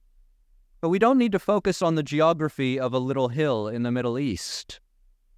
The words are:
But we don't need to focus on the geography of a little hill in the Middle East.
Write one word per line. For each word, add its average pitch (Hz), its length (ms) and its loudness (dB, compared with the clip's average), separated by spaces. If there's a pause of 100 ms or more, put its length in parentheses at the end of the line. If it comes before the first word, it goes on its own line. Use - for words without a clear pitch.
(800)
But 170 80 0
we 190 100 2
don't 247 200 6
need 233 140 2
to 190 60 2
focus 196 440 0
on 165 120 2
the 156 80 0
geography 147 800 0
of 127 140 -2
a 131 40 0
little 127 300 -2
hill 120 400 -2
in 120 140 -6
the 120 100 -2
Middle 123 260 -2
East. - 600 -8 (580)